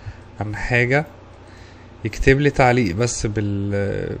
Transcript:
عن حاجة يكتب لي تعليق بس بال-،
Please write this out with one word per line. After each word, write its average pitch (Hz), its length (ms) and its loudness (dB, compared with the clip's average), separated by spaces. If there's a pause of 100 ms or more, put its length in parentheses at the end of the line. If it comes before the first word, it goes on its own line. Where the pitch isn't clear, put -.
(400)
عن 104 160 -6
حاجة 123 500 0 (1000)
يكتب 135 340 2
لي 147 100 4
تعليق 123 460 2
بس 120 300 -2
بال-، 101 960 -2